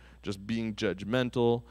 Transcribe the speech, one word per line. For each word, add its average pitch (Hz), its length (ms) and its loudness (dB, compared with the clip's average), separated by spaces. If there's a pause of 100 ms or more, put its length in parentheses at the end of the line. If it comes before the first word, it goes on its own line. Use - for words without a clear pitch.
(220)
just 98 240 -8
being 113 280 -2
judgmental, 117 960 0